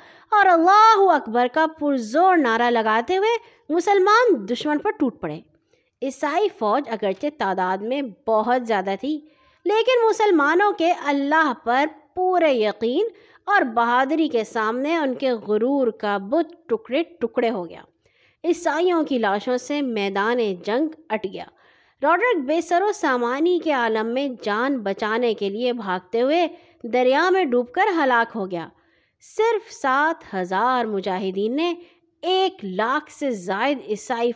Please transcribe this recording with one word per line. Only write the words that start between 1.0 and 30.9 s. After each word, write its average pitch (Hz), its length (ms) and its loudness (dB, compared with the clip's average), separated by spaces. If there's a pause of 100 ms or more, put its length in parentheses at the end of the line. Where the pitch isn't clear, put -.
اکبر" 240 420 0
کا 311 120 2 (140)
پرزور 294 580 2
نعرہ 240 320 2
لگاتے 233 480 0
ہوئے 453 200 2 (320)
مسلمان 392 800 4
دشمن 294 280 -2
پر 392 140 -2
ٹوٹ - 300 -4
پڑے۔ 151 180 -8 (600)
عیسائی 302 460 -2 (120)
فوج 226 280 0
اگرچہ 208 400 -4 (100)
تعداد 190 400 -2
میں 240 240 -4 (260)
بہت 226 400 2
زیادہ 196 340 0
تھی، 294 180 -4 (460)
لیکن 453 440 2
مسلمانوں 381 640 2
کے 339 200 0
اللہ 285 640 0 (100)
پر 254 220 2 (300)
پورے 359 360 2
یقین 240 560 0 (380)
اور 392 160 2
بہادری 254 680 2
کے 233 160 -2
سامنے 240 540 -2
ان 269 180 -2
کے 262 160 -2
غرور 233 560 0
کا 208 300 -2
بت 285 520 -4
ٹکڑے 240 340 -4
ٹکڑے 233 460 -4
ہو 185 200 -6
گیا۔ 165 120 -20 (640)
عیسائیوں 330 600 0
کی 269 140 -2
لاشوں 214 400 -2
سے 285 240 -6
میدان 214 560 -2 (280)
جنگ 254 220 -2 (220)
اٹ 214 240 -4
گیا۔ 175 120 -12 (580)
راڈرک 349 420 0
بے 311 160 0
سر 349 200 -2
و 415 100 0
سامانی 285 720 -2
کے 320 80 -2
عالم 226 360 0
میں 262 220 -2 (120)
جان 240 380 -2
بچانے 214 540 -2
کے 202 160 -6
لیے 240 240 -2
بھاگتے 196 480 -4
ہوئے 311 260 2 (360)
دریا 254 460 2
میں 370 160 2
ڈوب 247 260 0
کر 381 140 0 (180)
ہلاک 240 320 2
ہو 190 160 -6
گیا۔ 165 160 -8 (680)
صرف 440 360 -2
سات 294 600 -2
ہزار 202 520 0
مجاہدین 196 680 -4